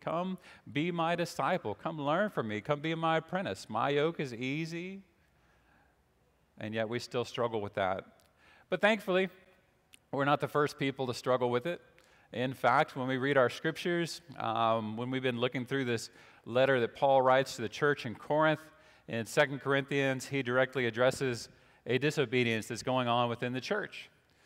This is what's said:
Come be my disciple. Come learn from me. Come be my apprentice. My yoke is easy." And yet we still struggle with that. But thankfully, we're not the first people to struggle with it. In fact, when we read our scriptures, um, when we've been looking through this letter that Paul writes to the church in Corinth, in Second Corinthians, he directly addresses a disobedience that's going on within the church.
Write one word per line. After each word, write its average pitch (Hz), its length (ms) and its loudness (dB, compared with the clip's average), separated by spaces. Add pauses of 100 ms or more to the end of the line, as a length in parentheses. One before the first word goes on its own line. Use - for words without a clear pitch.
Come 180 340 -4 (340)
be 156 220 -2
my 170 240 0
disciple. 156 580 -2
Come 165 240 -8
learn 156 300 0
from 123 200 -4
me. 107 120 -2
Come 147 200 -2
be 160 140 -2
my 160 220 0
apprentice. 156 540 -6
My 117 180 0
yoke 147 320 0
is 127 140 -6
easy." 165 680 -6 (1600)
And 110 160 -8
yet 110 160 -2
we 120 80 -2
still 120 260 -4
struggle 113 380 -2
with 101 120 -6
that. 95 300 0 (640)
But 180 140 -2
thankfully, 190 480 2 (800)
we're 139 140 0
not 143 160 4
the 139 60 -2
first 147 300 0
people 135 280 -2
to 120 80 -2
struggle 123 340 2
with 120 160 0
it. 175 160 -6 (540)
In 127 180 -2
fact, 131 420 4
when 127 140 -4
we 131 80 0
read 139 220 2
our 123 100 8
scriptures, 170 720 -4 (160)
um, 113 600 0
when 123 120 -4
we've 131 120 -4
been 123 180 0
looking 127 240 -2
through 135 220 -2
this 117 240 -2 (340)
letter 131 360 4
that 113 140 0
Paul 135 280 4
writes 131 340 4
to 123 60 -8
the 107 80 -2
church 147 340 0
in 110 100 -8
Corinth, 151 460 2 (480)
in 113 160 -4
Second 143 360 0
Corinthians, 135 640 0
he 139 160 -2
directly 131 420 0
addresses 123 640 0 (380)
a 123 100 2
disobedience 123 680 0
that's 113 160 -8
going 127 260 0
on 120 220 2
within 123 240 -4
the 127 60 -6
church. - 500 -6 (360)